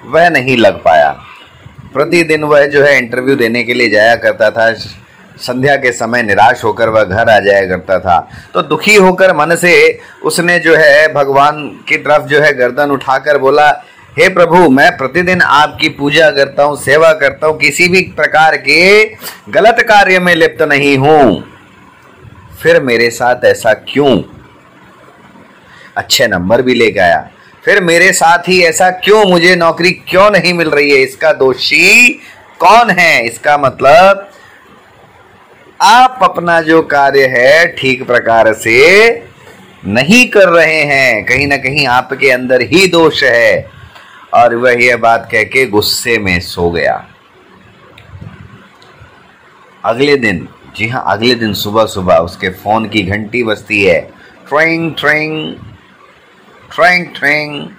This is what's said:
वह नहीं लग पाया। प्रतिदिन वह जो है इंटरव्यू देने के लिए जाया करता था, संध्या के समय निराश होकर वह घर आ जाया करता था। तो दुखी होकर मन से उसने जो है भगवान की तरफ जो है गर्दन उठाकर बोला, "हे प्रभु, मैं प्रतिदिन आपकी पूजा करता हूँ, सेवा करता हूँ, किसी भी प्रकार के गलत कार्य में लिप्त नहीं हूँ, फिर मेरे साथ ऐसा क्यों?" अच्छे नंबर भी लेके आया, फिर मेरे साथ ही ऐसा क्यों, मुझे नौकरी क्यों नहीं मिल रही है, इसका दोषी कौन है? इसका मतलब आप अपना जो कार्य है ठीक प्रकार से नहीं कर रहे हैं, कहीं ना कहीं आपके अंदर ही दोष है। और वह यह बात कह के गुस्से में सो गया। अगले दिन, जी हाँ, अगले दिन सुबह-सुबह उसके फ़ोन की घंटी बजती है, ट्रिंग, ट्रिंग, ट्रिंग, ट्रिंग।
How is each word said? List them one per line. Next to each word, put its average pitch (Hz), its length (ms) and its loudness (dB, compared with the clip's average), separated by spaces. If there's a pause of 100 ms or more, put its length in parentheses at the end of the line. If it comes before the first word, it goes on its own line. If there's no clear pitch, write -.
वह 160 260 0
नहीं 131 260 -2
लग 98 260 0
पाया। 76 280 2 (840)
प्रतिदिन 156 500 -2
वह 147 220 2
जो 139 180 0
है 143 140 2
इंटरव्यू 127 380 -2
देने 117 280 -2
के 117 100 -6
लिए 123 140 0
जाया 107 280 2
करता 110 340 0
था, 113 220 0 (640)
संध्या 131 400 -2
के 127 160 -2
समय 120 300 -4
निराश 110 420 0
होकर 113 240 -2
वह 110 160 0
घर 107 260 -2
आ 104 80 4
जाया 98 280 0
करता 92 320 -4
था। 87 300 -2 (260)
तो 180 80 -2
दुखी 151 320 -2
होकर 185 420 2
मन 160 200 0
से 160 420 2 (240)
उसने 175 360 0
जो 160 180 2
है 151 360 4
भगवान 143 560 0 (200)
की 147 80 -2
तरफ 143 260 0
जो 143 180 0
है 147 120 2
गर्दन 127 380 -2
उठाकर 139 480 -2
बोला, 143 460 2 (340)
"हे 170 100 2
प्रभु, 175 400 2
मैं 143 280 2
प्रतिदिन 175 460 -4
आपकी 147 460 0
पूजा 147 420 0
करता 139 320 -2
हूँ, 143 200 -2
सेवा 156 300 2
करता 139 340 -2
हूँ, 156 120 -2
किसी 175 300 -2
भी 185 120 2
प्रकार 156 560 0
के 170 480 2 (440)
गलत 202 320 2
कार्य 196 380 2
में 180 160 2
लिप्त 160 280 0
नहीं 143 360 0
हूँ, 135 460 2 (1160)
फिर 165 200 2
मेरे 117 280 0
साथ 123 340 -4
ऐसा 107 280 0
क्यों?" 123 500 -2 (1700)
अच्छे - 300 -4
नंबर 101 360 -2
भी 127 120 0
लेके 110 260 0
आया, 85 280 0 (360)
फिर 196 180 0
मेरे 175 300 2
साथ 170 260 2 (100)
ही 185 140 2
ऐसा 170 280 2
क्यों, 202 340 2
मुझे 180 320 2
नौकरी 170 340 0
क्यों 185 400 0
नहीं 180 240 -2
मिल 165 160 -2
रही 147 200 0
है, 139 60 4
इसका 135 360 -2
दोषी 151 760 0 (520)
कौन 214 300 4
है? 160 360 0
इसका 147 320 -2
मतलब 151 720 2 (1500)
आप 247 420 4
अपना 170 380 0
जो 160 220 2
कार्य 139 440 2
है 131 400 2
ठीक 131 400 -4
प्रकार 113 460 0
से 113 280 0 (1080)
नहीं 143 420 2
कर 196 200 4
रहे 160 320 2
हैं, 135 440 0
कहीं 131 220 -2
ना 139 100 -2
कहीं 135 300 -4
आपके 131 440 0
अंदर 127 320 0
ही 160 240 0
दोष 165 380 0
है। 117 460 0 (640)
और 117 200 4
वह 120 300 0
यह 123 120 2
बात 117 360 -2
कह 113 100 0
के 131 240 -2
गुस्से 107 520 -2
में 92 220 -2
सो 87 300 -6
गया। 67 340 -4 (2750)
अगले 135 320 0
दिन, 95 320 -4 (280)
जी 107 120 -6
हाँ, 123 180 -8
अगले 110 280 -2
दिन 110 200 -4
सुबह-सुबह 101 600 -2
उसके 87 320 -4
फ़ोन 104 400 -4
की 104 140 -4
घंटी 104 400 -6
बजती 107 420 -4
है, 85 160 2 (480)
ट्रिंग, 165 460 -2
ट्रिंग, 156 600 -4 (1200)
ट्रिंग, 175 320 0
ट्रिंग। 147 600 -6 (120)